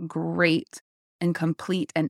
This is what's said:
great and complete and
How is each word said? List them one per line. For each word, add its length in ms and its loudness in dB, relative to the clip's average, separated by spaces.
great 760 0
and 140 2
complete 600 -2
and 140 0